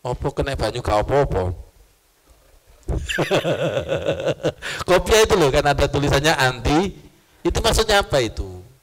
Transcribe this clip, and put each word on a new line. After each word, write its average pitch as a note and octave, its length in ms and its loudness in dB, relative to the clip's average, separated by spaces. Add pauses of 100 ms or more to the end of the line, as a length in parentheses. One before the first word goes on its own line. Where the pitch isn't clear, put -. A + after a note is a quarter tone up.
Apa B2+ 320 -4
kena C3+ 240 -4
banyu A#2 240 -4
gak G#2 240 2
apa-apa? F#2+ 480 0 (1300)
<laughs> - 2000 -4
Kopiah F3+ 380 4
itu G3+ 80 2
loh D#3+ 160 4
kan C#3+ 160 2
ada C#3+ 240 2
tulisannya C#3 480 2
anti, C3+ 560 0 (480)
itu E3+ 160 0
maksudnya G#3+ 400 2
apa D#3+ 240 0
itu? F#2+ 400 -8 (200)